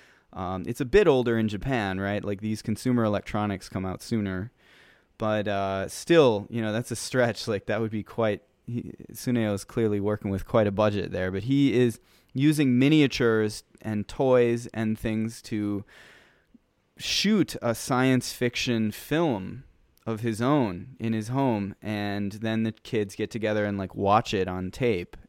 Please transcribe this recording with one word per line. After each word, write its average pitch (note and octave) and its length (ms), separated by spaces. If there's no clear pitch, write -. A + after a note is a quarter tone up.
Um, F#2 340
it's A#2+ 140
a C3+ 40
bit F#3 220
older B2 300
in A2 100
Japan, G2+ 520
right? G2+ 240
Like, G2+ 180
these G#2+ 220
consumer A#2+ 400
electronics G#2 640
come F#2 160
out - 160
sooner. G2+ 500
But, G#2+ 300
uh, G2 400
still, B2+ 640
you A#2 120
know, A2 120
that's A#2 180
a A#2 60
stretch. A#2+ 500
Like, G2+ 200
that A2 120
would A2 120
be G#2+ 120
quite, A2 380
he, A#2 260
Suneo A2+ 400
is G2 100
clearly G#2 380
working G#2 280
with F#2+ 160
quite A2 220
a G2+ 40
budget G2+ 420
there, F#2 180
but F#2+ 120
he C3+ 300
is A#2+ 280
using C#3+ 440
miniatures B2 840
and G#2+ 280
toys A#2+ 640
and A2 260
things A2 440
to G#2 420
shoot - 640
a A#2 120
science B2+ 600
fiction A#2 580
film B2+ 720
of A2+ 140
his A2+ 220
own B2 580
in A2+ 140
his A2 160
home, A#2+ 520
and G#2 520
then A2 300
the A2+ 100
kids G#2 420
get G#2+ 160
together G#2+ 320
and, G2+ 140
like, F#2+ 180
watch G2+ 380
it F#2 160
on F#2 200
tape G2+ 460